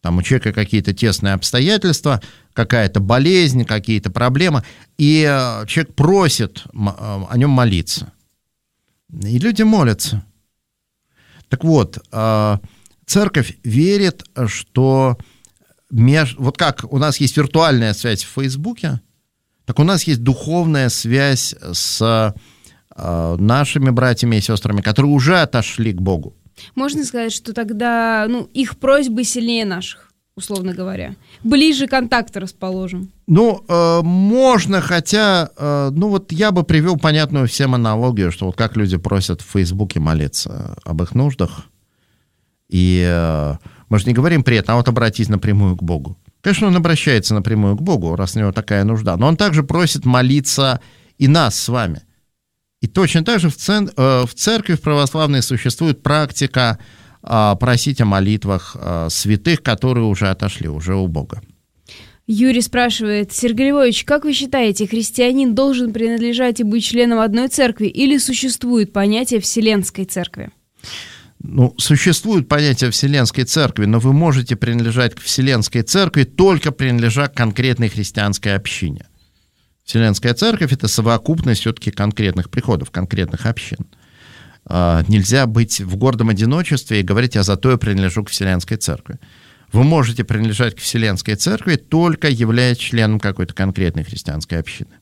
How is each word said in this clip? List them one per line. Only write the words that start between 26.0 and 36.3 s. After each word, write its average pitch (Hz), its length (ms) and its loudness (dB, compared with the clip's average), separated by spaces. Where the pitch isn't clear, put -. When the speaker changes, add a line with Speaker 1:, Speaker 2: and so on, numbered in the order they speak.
Speaker 1:
Богу. 92 340 -2
Speaker 2:
Можно 285 300 -4
сказать, 233 280 -6
что - 200 -10
тогда, 226 760 -2
ну, 240 240 -4
их 254 260 -4
просьбы 262 460 2
сильнее 233 400 -2
наших, - 480 -8
условно 185 380 -8
говоря? 185 420 -10
Ближе 277 440 2
контакт 247 500 -2
расположен. 185 760 -8
Speaker 1:
Ну, 202 400 4
э, 170 360 2
можно, 196 760 4
хотя, 180 760 0
э, 143 360 -2
ну, 180 160 0
вот 196 220 -2